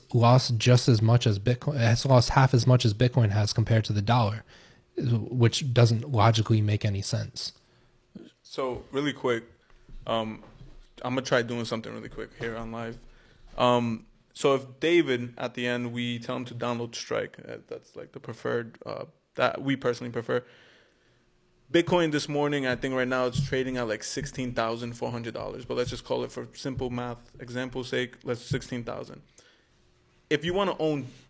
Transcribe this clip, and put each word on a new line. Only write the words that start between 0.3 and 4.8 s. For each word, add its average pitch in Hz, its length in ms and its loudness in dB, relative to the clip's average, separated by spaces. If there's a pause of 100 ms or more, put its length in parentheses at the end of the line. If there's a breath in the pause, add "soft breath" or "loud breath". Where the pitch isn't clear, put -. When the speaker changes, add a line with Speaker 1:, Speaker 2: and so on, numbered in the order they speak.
Speaker 1:
just 123 300 6
as 110 160 6
much 117 240 6
as 104 100 2
Bitcoin. 123 420 -2
It's 113 260 4
lost 127 240 6
half 131 240 6
as 117 120 4
much 127 180 6
as 107 120 4
Bitcoin 120 340 4
has 101 240 0
compared 110 320 2
to - 80 -2
the 104 80 2
dollar, 110 420 0 (540 soft breath)